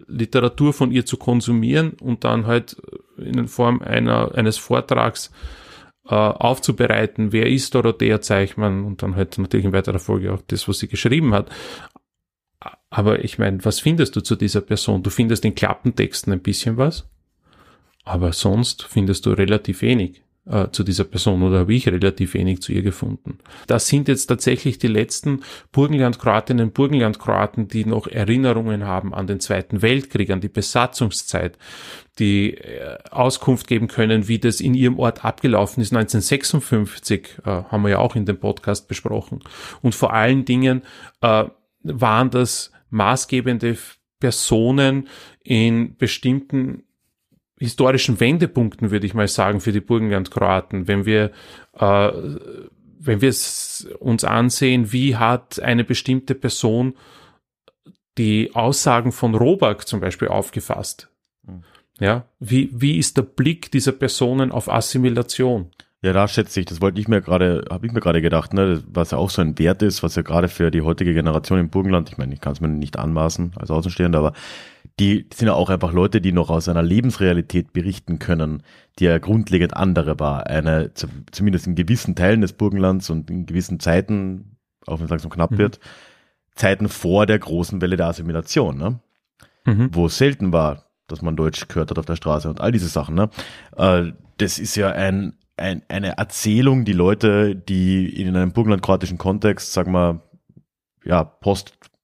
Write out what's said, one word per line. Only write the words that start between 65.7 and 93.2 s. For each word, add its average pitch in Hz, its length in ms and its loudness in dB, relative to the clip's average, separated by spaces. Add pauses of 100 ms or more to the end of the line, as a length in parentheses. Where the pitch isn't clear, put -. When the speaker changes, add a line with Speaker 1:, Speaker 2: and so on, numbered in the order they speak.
Speaker 2:
Ja, 92 120 2
da 101 160 4
schätze 98 320 -2
ich, 85 40 -4
das 82 140 -12
wollte 98 220 0
ich 104 80 -4
mir 107 100 4
gerade, 90 500 2
hab 90 140 -8
ich 117 80 -6
mir 117 80 -2
gerade 82 220 2
gedacht, 80 320 0
ne, 95 340 2
was 85 240 -2
ja - 60 -2
auch 90 120 0
so 92 120 -2
ein 78 180 0
Wert 85 220 2
ist, 104 200 0
was 82 140 -4
ja 87 60 -2
gerade 85 260 0
für 82 240 0
die 82 100 0
heutige 85 320 0
Generation 80 460 0
im 85 80 0
Burgenland, 92 420 0
ich - 80 -16
meine, 67 160 -6
ich 71 60 -14
kann's 71 220 -6
mir 80 80 0
nicht 73 280 -4
anmaßen 80 600 -2
als - 120 -12
Außenstehender, 85 500 0
aber 76 140 0 (640)
die 101 360 2
sind 113 140 0
ja 107 60 4
auch - 160 2
einfach 90 220 0
Leute, 95 300 2
die 90 100 2
noch 87 180 2
aus 82 200 0
einer 85 140 2
Lebensrealität 90 920 0
berichten 87 440 -4
können, 78 460 -2 (340)
die 92 80 2
ja 85 120 6
grundlegend 92 580 2
andere 82 440 0
war. 71 280 -2
Eine, 78 460 0
zu-, - 140 -10 (240)
zumindest 95 360 0
in 87 80 -2
gewissen 87 400 0
Teilen 95 260 4
des 98 120 0
Burgenlands 95 560 0
und 80 200 -4
in 87 160 -6
gewissen 87 360 -4
Zeiten, 95 760 -2 (280)
auch 82 140 -6
wenn 82 60 -4
es 78 60 -4
langsam 82 200 -4
knapp 85 200 0
Speaker 1:
Mhm. 107 60 -2
Speaker 2:
wird, 104 220 0 (760)
Zeiten 98 320 0
vor 98 380 2
der 107 140 2
großen 87 420 -4
Welle 90 160 0
der 85 100 0
Assimilation, 82 680 -2
ne? 104 220 -4 (640)
Speaker 1:
Mhm. 120 260 2
Speaker 2:
Wo 85 140 2
es 80 120 -2
selten 131 360 2
war, 78 320 0 (220)
dass 78 140 -12
man 82 140 -4
Deutsch 78 320 -2
gehört 80 240 -4
hat 82 80 -4
auf 80 60 -6
der 85 100 -4
Straße 78 340 -2
und - 120 -8
all 107 100 0
diese 92 160 0
Sachen, 78 280 -4
ne? 104 140 2 (480)